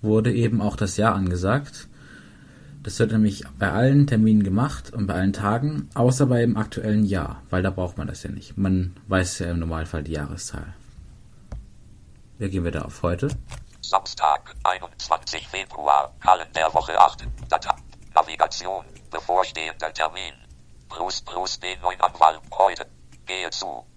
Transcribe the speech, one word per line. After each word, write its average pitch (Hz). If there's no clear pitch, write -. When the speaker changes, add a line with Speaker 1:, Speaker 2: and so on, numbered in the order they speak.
Speaker 1:
wurde 113
eben 117
auch 107
das 101
Jahr 104
angesagt. 95
Das -
wird 110
nämlich 107
bei 95
allen 135
Terminen 110
gemacht 104
und 107
bei 92
allen 95
Tagen, 123
außer 127
beim 120
aktuellen 107
Jahr, 82
weil 90
da 95
braucht 90
man 78
das -
ja -
nicht. -
Man 95
weiß 92
ja 87
im 85
Normalfall 80
die 78
Jahreszahl. 78
Wir 104
gehen 92
wieder 80
auf -
heute. 87
Speaker 2:
Samstag, -
einundzwanzig -
Februar, 71
Kalenderwoche 80
acht, -
Data, -
Navigation, 80
bevorstehender 80
Termin, 80
plus 90
plus 92
B 92
neun 90
Anwahl, 80
heute, 92
gehe 90
zu 78